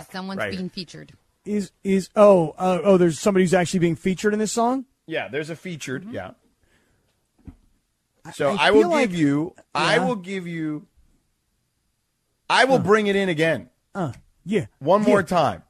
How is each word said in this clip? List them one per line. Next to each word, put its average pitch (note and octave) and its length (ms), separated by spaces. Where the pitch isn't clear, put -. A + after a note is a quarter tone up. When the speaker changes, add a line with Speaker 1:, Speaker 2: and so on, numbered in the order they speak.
Speaker 1:
'cause - 60
someone's F#3+ 280
Speaker 2:
Right G#3 120
Speaker 1:
being F#3 120
Speaker 2:
here. F3+ 60
Speaker 1:
featured. D#3 440
Speaker 3:
Is, G#3 260
is, G3 320
oh, G3 420
uh, F#3 260
oh, G3 140
there's E3+ 220
somebody F#3+ 240
who's E3+ 100
actually F3+ 260
being E3 160
featured F#3+ 380
in G#3+ 60
this G#3+ 120
song? A#3+ 340
Speaker 2:
Yeah, C#3+ 220
there's D3 220
a E3 60
featured, D#3+ 480
Speaker 1:
Mm-hmm. A3 120
Speaker 2:
yeah. F#2 160
Speaker 3:
I, D#3+ 60
Speaker 2:
So C#3 240
Speaker 3:
I - 120
Speaker 2:
I - 40
will - 100
Speaker 3:
feel F4 80
Speaker 2:
give C#4 220
Speaker 3:
like - 80
Speaker 2:
you, D3 360
I E3+ 240
Speaker 3:
Yeah. - 80
Speaker 2:
will B3 100
give F#3 320
you, D#3 400
I G#3 160
will C4 120
Speaker 3:
Huh. F#3 60
Speaker 2:
bring G#3 240
it G3 80
in G3 140
again. D#3 400
Speaker 3:
Uh, E3 180
yeah. F3+ 200
Speaker 2:
One F3+ 240
more G#3 160
Speaker 3:
Yeah. F3 60
Speaker 2:
time. C3+ 440